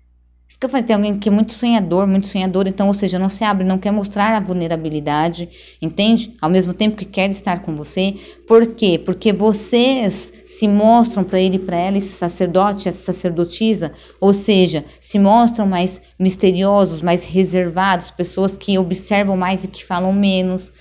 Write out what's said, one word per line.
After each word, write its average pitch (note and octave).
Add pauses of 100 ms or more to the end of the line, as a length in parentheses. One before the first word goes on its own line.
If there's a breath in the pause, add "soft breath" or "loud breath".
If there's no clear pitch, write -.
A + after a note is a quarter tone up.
(460)
Isso -
que C4
eu B3
falei, B3+
tem A#3
alguém G3+
que G#3
é G3
muito G#3+
sonhador, G3+
muito G3
sonhador, F#3
então, G3
ou G3+
seja, F#3+
não F#3+
se F#3+
abre, G3+
não F#3+
quer G3
mostrar G#3
a G#3
vulnerabilidade, E3
entende? G3+
Ao D#3
mesmo F3+
tempo G#3+
que F#3
quer F#3+
estar F#3+
com E3+
você. F#3 (320 loud breath)
Por A3+
quê? F#3
Porque F#3
vocês A3 (140)
se -
mostram A3
pra F#3
ele F#3+
e -
pra F#3
ela, F#3+
esse G3
sacerdote, F#3
essa F3+
sacerdotisa, F3 (280 loud breath)
ou G3
seja, F#3 (160 loud breath)
se -
mostram A3+
mais F#3 (160 soft breath)
misteriosos, F#3
mais E3
reservados, F3+
pessoas F#3+
que G3
observam F#3+
mais F#3
e F#3
que -
falam F#3
menos, F#3 (100)